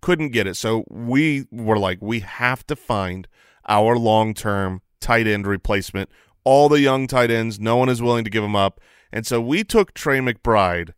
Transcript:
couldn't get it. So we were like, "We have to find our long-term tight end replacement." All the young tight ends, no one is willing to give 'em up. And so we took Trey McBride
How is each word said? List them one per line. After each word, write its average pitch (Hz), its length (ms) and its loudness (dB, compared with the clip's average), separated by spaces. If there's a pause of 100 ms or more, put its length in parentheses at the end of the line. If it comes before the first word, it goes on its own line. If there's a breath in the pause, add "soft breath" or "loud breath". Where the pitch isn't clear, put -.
couldn't 156 300 0
get 113 160 -2
it. 92 100 -6
So 113 320 -2
we 139 600 -2
were 110 280 0
like, 92 220 -2
"We 110 200 -4
have 123 480 -4
to 147 80 -6
find 95 520 -6 (400 soft breath)
our 110 300 4
long-term 107 800 0 (200)
tight 117 260 2
end 104 200 0
replacement." 98 640 -4 (340 soft breath)
All 139 280 6
the 147 100 4
young 135 260 2
tight 123 240 2
ends, 113 300 -2
no 113 160 0
one 127 140 2
is 120 100 -2
willing 120 240 0
to 107 60 -8
give 107 120 -2
'em 104 140 -2
up. 98 240 0 (320 soft breath)
And 113 140 -8
so 117 140 -2
we 143 220 -2
took 110 300 0
Trey 135 280 -2
McBride 98 760 0